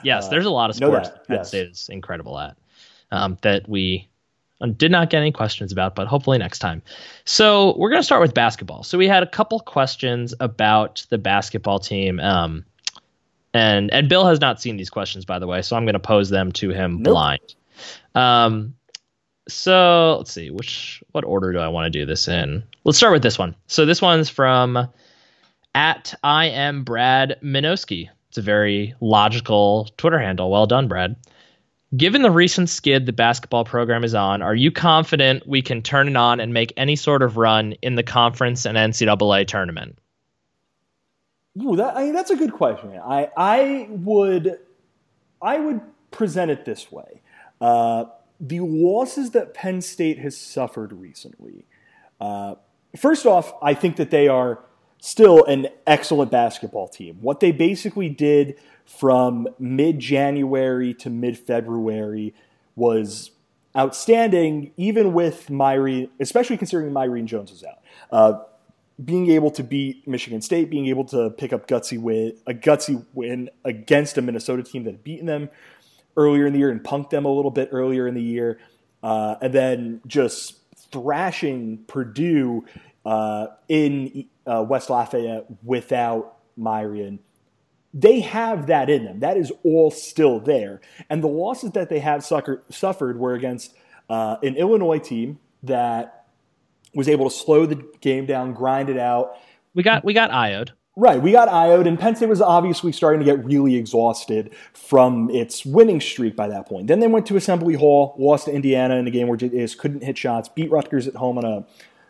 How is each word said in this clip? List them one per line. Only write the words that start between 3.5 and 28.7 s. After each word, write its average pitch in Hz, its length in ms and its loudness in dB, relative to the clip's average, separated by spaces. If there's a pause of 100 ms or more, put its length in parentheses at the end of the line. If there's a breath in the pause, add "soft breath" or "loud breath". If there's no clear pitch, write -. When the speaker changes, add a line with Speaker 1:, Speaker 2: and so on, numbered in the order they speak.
Speaker 1:
we 95 400 -4 (680)
did 160 120 4
not 170 200 2
get 160 100 2
any 151 140 0
questions 104 400 -6
about, 92 220 -2
but 98 120 -6
hopefully 135 300 0
next 90 220 -6
time. 82 220 -6 (440 loud breath)
So 208 520 4
we're 208 120 0
gonna 285 120 2
start - 200 4
with 151 120 4
basketball. 107 500 -2
So - 140 -4
we 185 80 4
had 190 160 6
a 185 60 0
couple 220 320 -2
questions 123 800 -4
about 110 720 2
the 117 80 -2
basketball 98 600 -2
team, 95 440 -4
um, 85 420 -2 (920)
and, 104 400 2
and 143 140 2
Bill 185 180 4
has 165 140 6
not 131 220 0
seen 110 160 -8
these 92 120 -10
questions, 95 360 -8
by 90 140 -6
the 92 60 -8
way, 90 160 -4
so 117 140 -4
I'm 113 100 -2
gonna 101 140 0
pose 101 300 2
them 95 240 -2
to 98 160 -4
him 92 340 -4
Speaker 2:
Nope. 143 80 4
Speaker 1:
blind. 73 440 0 (600 loud breath)
Um, 117 600 2 (720)
so 175 720 4
let's - 120 -12
see, 80 180 -12
which, - 640 -12
what - 140 -6
order 92 260 -2
do 87 80 -2
I 82 80 -2
wanna 82 220 -4
do 76 160 -4
this 78 240 -4
in? 82 340 -2 (220)
Let's 151 120 4
start 220 160 6
with 139 100 2
this 110 140 2
one. 87 180 -4 (120)
So 156 180 2
this 170 160 2
one's 165 280 4
from 123 580 2 (880 soft breath)
at 151 480 0
I 151 220 2
am 139 400 -4
Brad 131 580 0
Minoski. 139 680 -4 (200)
It's - 80 -12
a 113 40 -6
very 104 600 0